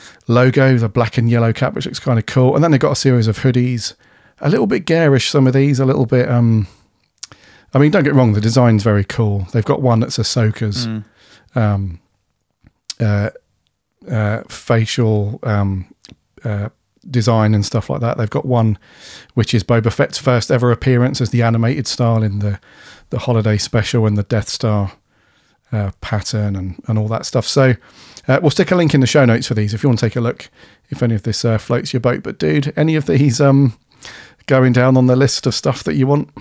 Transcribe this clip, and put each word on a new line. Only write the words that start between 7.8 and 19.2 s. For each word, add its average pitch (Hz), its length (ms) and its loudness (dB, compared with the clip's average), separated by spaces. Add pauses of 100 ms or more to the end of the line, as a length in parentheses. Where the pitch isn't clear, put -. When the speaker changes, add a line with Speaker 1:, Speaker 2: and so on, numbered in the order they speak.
Speaker 1:
don't 160 140 2
get 143 100 0
wrong, 123 180 4
the 104 80 2
design's 113 420 4
very 104 220 2
cool. 101 480 -2
They've 113 120 0
got - 180 -2
one 117 180 2
that's - 180 -4
Ahsoka's, 110 680 -2
Speaker 2:
Mm. 110 180 -8 (500)
Speaker 1:
um, 101 460 -2 (1000)
uh, 104 300 0 (800)
uh, 107 380 -2
facial, 110 920 -2
um, 98 440 -2 (580)
uh, 104 240 -6 (420)
design 113 440 2
and 101 120 0
stuff - 240 -4
like 139 100 -4
that. 117 160 -4
They've 113 140 -4
got - 160 -6
one 113 320 0 (560)